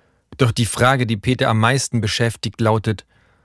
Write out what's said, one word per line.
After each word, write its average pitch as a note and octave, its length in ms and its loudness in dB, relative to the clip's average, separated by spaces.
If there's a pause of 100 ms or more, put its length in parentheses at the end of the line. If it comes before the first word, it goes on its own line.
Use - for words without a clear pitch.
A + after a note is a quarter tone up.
(360)
Doch A2 160 2
die A#2 140 -2
Frage, B2 400 2
die A2 100 -2
Peter B2+ 320 0
am A2 120 2
meisten A#2+ 420 0
beschäftigt, A2+ 580 -4
lautet: A2 460 0 (380)